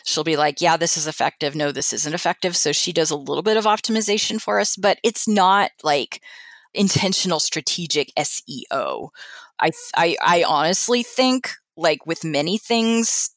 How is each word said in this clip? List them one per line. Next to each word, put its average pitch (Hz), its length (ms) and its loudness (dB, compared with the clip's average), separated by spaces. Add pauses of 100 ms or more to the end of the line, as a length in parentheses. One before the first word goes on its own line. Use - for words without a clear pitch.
she'll - 200 -2
be 160 120 0
like, 147 240 0
"Yeah, 165 160 4
this 165 220 2
is 151 80 -4
effective. 147 500 -4
No, 147 160 0
this 131 220 -2
isn't 147 220 -4
effective." 175 420 -2
So 151 140 0
she 175 200 -2
does 160 200 0
a 151 40 -2
little 143 280 -4
bit 214 140 2
of 214 80 0
optimization 214 760 0
for 208 180 0
us, - 160 0
but 196 280 2
it's 233 240 0
not, 196 420 4 (140)
like, 147 400 0 (500)
intentional 190 640 0
strategic 147 800 -4
S - 300 0
E - 240 -12
O. 69 400 -6 (480)
I 160 100 2
th-, - 260 -6
I, 170 240 2
I 175 240 4
honestly 185 600 2
think, 254 480 0 (260)
like 160 300 0
with 165 160 -2
many 160 340 0
things, 226 800 0